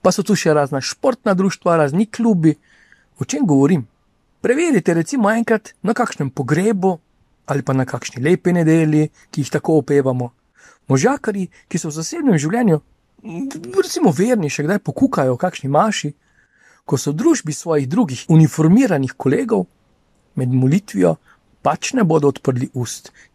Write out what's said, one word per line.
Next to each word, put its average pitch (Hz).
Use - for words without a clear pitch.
Pa 185
so 202
tu 185
še 160
razna 143
športna 233
društva, 180
razni 160
klubi. 180
O 139
čem 277
govorim? 143
Preverite 247
recimo 196
enkrat 226
na 214
kakšnem 156
pogrebu 180
ali 139
pa 139
na 131
kakšni -
lepi 175
nedelji, 156
ki 151
jih 131
tako 156
opevamo. 127
Možakarji, 185
ki 180
so 160
v 147
zasebnem 254
življenju, 180
recimo 302
verni, 202
še 143
kdaj 196
pokukajo 151
o 120
kakšni 175
maši, 151
ko 151
so 147
v 156
družbi 247
svojih 147
drugih 135
uniformiranih 160
kolegov, 208
med 127
molitvijo 127
pač -
ne 233
bodo 156
odprli 131
ust, -